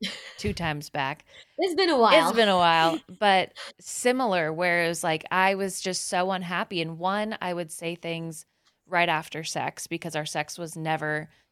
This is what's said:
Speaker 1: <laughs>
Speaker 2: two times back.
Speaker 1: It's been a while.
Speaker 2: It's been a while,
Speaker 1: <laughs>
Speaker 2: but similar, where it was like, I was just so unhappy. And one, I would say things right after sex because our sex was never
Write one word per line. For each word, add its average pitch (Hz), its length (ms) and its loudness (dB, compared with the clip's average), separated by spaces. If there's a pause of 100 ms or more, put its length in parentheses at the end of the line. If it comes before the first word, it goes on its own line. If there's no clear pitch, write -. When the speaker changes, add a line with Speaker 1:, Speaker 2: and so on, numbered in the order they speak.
Speaker 1:
<laughs> - 360 -10
Speaker 2:
two 202 140 -4
times 151 360 -6
back. 143 360 -6 (340)
Speaker 1:
It's 349 160 0
been 349 160 4
a 277 80 4
while. 285 280 8
Speaker 2:
It's 294 80 0
been 226 140 4
a 190 80 4
while, 165 420 6 (100)
Speaker 1:
<laughs> 180 100 -14
Speaker 2:
but 190 340 4 (260)
similar, 220 720 0
where 175 340 2
it - 20 2
was 165 160 -4
like, 160 260 0
I 185 240 4
was 190 260 -4
just - 280 -4
so 185 240 0
unhappy. 180 500 -4
And 165 160 -6
one, 202 420 -2
I 180 140 -4
would 170 180 -6
say 170 220 -8
things 165 540 -8 (400)
right 175 220 2
after 160 340 -4
sex - 420 -6
because 165 300 -8
our 151 100 -4
sex 151 320 -6
was 165 180 -10
never 156 540 -4 (220)